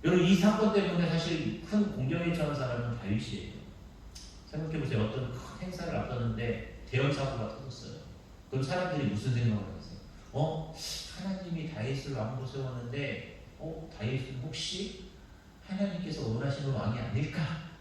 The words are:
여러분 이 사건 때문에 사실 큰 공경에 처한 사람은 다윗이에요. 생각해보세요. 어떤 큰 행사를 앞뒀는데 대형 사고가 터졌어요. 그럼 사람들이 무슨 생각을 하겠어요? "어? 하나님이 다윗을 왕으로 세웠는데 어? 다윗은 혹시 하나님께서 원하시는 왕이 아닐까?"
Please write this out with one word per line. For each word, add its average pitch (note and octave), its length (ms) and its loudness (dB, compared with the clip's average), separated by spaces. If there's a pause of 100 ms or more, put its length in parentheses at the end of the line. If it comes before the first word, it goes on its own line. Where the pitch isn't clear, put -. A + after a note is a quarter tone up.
여러분 F3 240 8
이 F#3+ 100 10
사건 G#3+ 380 8
때문에 E3+ 360 6
사실 D#3+ 560 2
큰 G#3 260 4
공경에 D#3+ 420 2
처한 D3 220 2
사람은 A#2+ 420 0
다윗이에요. - 640 -2 (880)
생각해보세요. D#3 580 0
어떤 B2 280 -2
큰 - 80 -8 (220)
행사를 E3+ 340 -4
앞뒀는데 A2+ 920 -2
대형 C#3 220 4
사고가 A#2 380 0
터졌어요. - 500 -10 (500)
그럼 C3+ 140 0
사람들이 D3+ 460 2
무슨 A#2 240 0
생각을 A2 300 4
하겠어요? - 360 -10 (320)
"어? - 420 0 (440)
하나님이 F3+ 520 -4
다윗을 C3+ 460 -2
왕으로 B2 320 -2
세웠는데 B2 960 -4 (160)
어? D#3+ 360 -8
다윗은 B2 460 -2
혹시 - 680 -6 (580)
하나님께서 E3+ 600 -2
원하시는 C3+ 440 0
왕이 G#2+ 240 0
아닐까?" C#3 720 0 (120)